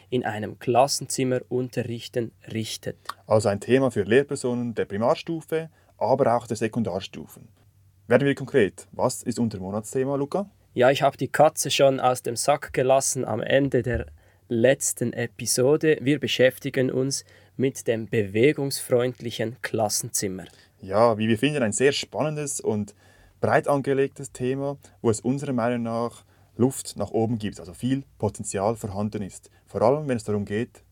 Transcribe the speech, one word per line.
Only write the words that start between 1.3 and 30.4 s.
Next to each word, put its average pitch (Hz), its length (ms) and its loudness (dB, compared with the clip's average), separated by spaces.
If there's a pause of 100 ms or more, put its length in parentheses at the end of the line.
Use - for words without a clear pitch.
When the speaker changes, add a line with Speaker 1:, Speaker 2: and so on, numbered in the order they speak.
Speaker 1:
unterrichten, 120 800 -4 (180)
richtet. - 460 -8 (300)
Speaker 2:
Also 107 240 4
ein 101 100 -2
Thema 131 300 2
für 101 140 -2
Lehrpersonen 120 680 0
der 95 120 -4
Primarstufe, 160 840 -4 (300)
aber 127 380 2
auch 117 100 -4
der 113 100 -4
Sekundarstufen. 98 920 -6 (580)
Werden 135 200 4
wir 139 80 2
konkret, 123 580 0
was - 320 -2
ist 120 140 -4
unser 113 200 -2
Monatsthema, 110 580 -6
Luca? 143 340 -4 (240)
Speaker 1:
Ja, 120 180 6
ich 135 100 0
hab 139 140 2
die 135 120 -4
Katze 151 440 2
schon 135 260 4
aus 127 240 0
dem 120 140 -4
Sack - 360 -2
gelassen 135 520 2
am 110 160 -2
Ende 131 420 2
der 117 240 -4 (400)
letzten 123 680 2
Episode. 131 880 0
Wir 135 180 0
beschäftigen 131 720 0
uns 135 320 -2 (320)
mit 135 320 -2
dem 113 180 -2
bewegungsfreundlichen 123 1600 0
Klassenzimmer. 104 840 -2 (360)
Speaker 2:
Ja, 104 380 4
wie 110 80 0
wir 113 120 4
finden, 143 260 0
ein 104 80 0
sehr 135 180 4
spannendes 143 720 -4
und 104 340 -2 (460)
breit 123 260 2
angelegtes 139 640 -2
Thema, 139 460 -4 (260)
wo 117 80 4
es 107 100 -2
unserer 135 340 -2
Meinung 120 280 0
nach 117 420 -4 (320)
Luft - 400 0
nach 101 140 -6
oben 110 280 0
gibt, 104 200 -8
also 87 160 -14
viel 135 300 -4 (140)
Potenzial 104 580 -2
vorhanden 104 460 -6
ist. - 280 -14 (160)
Vor 101 160 -2
allem, 143 240 4
wenn 127 120 -2
es - 60 -8
darum 104 200 -2